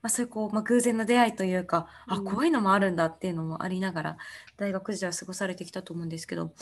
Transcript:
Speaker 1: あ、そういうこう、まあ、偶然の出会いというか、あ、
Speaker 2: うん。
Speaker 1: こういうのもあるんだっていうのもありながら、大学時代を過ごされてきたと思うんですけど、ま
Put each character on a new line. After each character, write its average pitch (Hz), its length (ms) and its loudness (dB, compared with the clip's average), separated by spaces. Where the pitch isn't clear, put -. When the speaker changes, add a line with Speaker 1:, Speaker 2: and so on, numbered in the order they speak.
Speaker 1:
あ、 226 60 -4
そ 240 120 0
う 240 40 0
い 240 40 -10
う - 20 -20
こ 214 160 -4
う、 214 60 -6
ま 220 80 2
あ、 - 0 -
偶 226 180 4
然 240 160 2
の 226 80 0
出 240 160 4
会 233 120 6
い - 40 -8
と 190 80 -2
い 185 140 2
う 180 80 -2
か、 170 220 0
あ、 196 120 -2
Speaker 2:
う - 20 -6
ん。 - 20 -6
Speaker 1:
こ 196 140 -2
う 269 80 2
い 339 40 6
う 330 40 4
の 247 80 4
も 196 120 6
あ 202 60 6
る 196 100 4
ん 180 60 0
だ 165 120 4
っ - 120 -6
て 190 80 -4
い 180 40 -2
う - 20 -2
の 165 100 -2
も 160 200 -4
あ 185 40 -4
り 185 140 -2
な 190 100 -2
が 165 100 -4
ら、 160 160 -6
大 202 160 -2
学 190 220 -4
時 180 80 -4
代 185 80 0
を 170 40 -6
過 175 120 -8
ご 185 80 -10
さ 196 120 -4
れ 185 100 -4
て 180 100 -10
き - 60 -20
た 185 100 -8
と 175 120 -12
思 170 100 -6
う - 20 -6
ん 165 40 -6
で 160 80 -6
す 165 80 -10
け 175 120 -6
ど、 165 80 -4
ま 160 60 -8